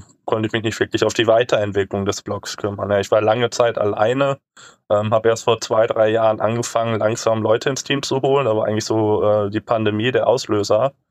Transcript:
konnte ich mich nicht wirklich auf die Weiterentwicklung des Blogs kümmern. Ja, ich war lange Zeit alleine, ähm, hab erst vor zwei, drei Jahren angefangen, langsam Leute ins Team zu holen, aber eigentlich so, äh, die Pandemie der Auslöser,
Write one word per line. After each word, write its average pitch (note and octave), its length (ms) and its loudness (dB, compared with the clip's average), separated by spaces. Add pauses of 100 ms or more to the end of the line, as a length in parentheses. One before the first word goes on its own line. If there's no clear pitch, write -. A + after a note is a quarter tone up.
(240)
konnte A2 220 -2
ich G#2+ 60 -6
mich A2+ 100 -2
nicht A2 160 -4
wirklich - 240 0
auf A2 100 2
die A#2 140 0
Weiterentwicklung G#2 800 0
des G2 180 -4
Blogs - 340 -10
kümmern. G2+ 320 -6
Ja, G2+ 120 2
ich G2 100 -6
war A2 100 4
lange A2+ 300 2
Zeit A#2 280 0
alleine, B2 600 0 (500)
ähm, G#2+ 240 0
hab A2+ 140 2
erst A2+ 160 2
vor A2+ 180 0
zwei, A2+ 280 2
drei A2 200 2
Jahren A2 320 2
angefangen, A2+ 600 -2
langsam A2 420 0
Leute A2 260 0
ins C3+ 140 -4
Team C#3 200 -4
zu C3+ 200 -2
holen, C3+ 240 2
aber A2 180 0
eigentlich G#2+ 200 -2
so, G#2+ 400 0
äh, G#2 260 2
die G#2+ 100 -4
Pandemie A2 520 0
der A2 160 2
Auslöser, A2 640 0 (180)